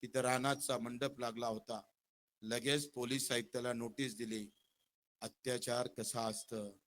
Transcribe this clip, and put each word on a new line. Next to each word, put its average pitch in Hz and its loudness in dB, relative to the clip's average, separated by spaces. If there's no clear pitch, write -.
तिथं 127 0
रानाचा 131 4
मंडप 120 -2
लागला 120 -2
होता. 110 -4
लगेच 131 2
पोलीस 127 0
आयुक्ताला 120 0
नोटीस 117 -2
दिली. 110 -4
अत्याचार 123 -2
कसा 117 -4
असतं 110 -4